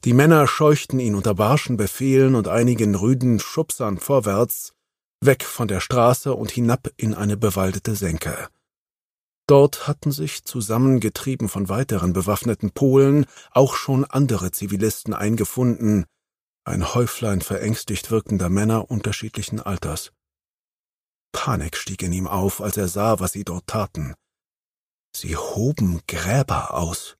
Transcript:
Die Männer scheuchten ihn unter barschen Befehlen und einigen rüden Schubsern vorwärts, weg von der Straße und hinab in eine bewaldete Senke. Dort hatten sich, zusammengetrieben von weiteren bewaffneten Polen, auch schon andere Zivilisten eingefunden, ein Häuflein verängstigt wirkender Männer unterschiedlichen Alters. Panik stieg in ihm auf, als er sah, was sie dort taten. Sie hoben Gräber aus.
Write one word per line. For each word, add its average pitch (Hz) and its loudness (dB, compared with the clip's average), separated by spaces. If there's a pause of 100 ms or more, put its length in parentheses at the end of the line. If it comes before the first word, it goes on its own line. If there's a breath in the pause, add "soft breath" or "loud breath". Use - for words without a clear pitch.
Die 120 4
Männer 151 8
scheuchten 147 2
ihn 113 0
unter 101 0
barschen 113 2
Befehlen 131 2
und 110 0
einigen 113 4
rüden 120 2
Schubsern 107 -4
vorwärts, 113 0 (480)
weg 131 4
von - -6
der 95 -2
Straße 123 2
und 110 -8
hinab 120 0
in 110 -2
eine 104 -2
bewaldete 98 -2
Senke. 82 -6 (960)
Dort 143 4
hatten 147 -4
sich, 147 -8
zusammengetrieben 117 -2
von 98 -4
weiteren 95 -2
bewaffneten 98 -2
Polen, 139 4 (240 loud breath)
auch 131 4
schon 135 0
andere 120 0
Zivilisten 101 -4
eingefunden, 107 0 (580)
ein 87 -4
Häuflein 113 0
verängstigt 104 -4
wirkender 101 0
Männer 107 0
unterschiedlichen 107 -6
Alters. - -8 (1200)
Panik 82 -4
stieg - -10
in 90 -4
ihm 92 -6
auf, 98 -2
als 101 -4
er 98 -2
sah, 101 0
was 92 -4
sie 101 -10
dort 87 -8
taten. 87 -6 (1000)
Sie 82 -8
hoben 101 -2
Gräber 98 -2
aus. 85 -6